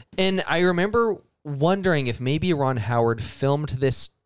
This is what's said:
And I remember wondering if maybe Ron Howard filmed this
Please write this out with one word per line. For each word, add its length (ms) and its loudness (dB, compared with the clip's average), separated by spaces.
And 300 0
I 140 0
remember 560 2
wondering 640 0
if 140 -4
maybe 320 0
Ron 240 0
Howard 480 0
filmed 460 -2
this 400 -2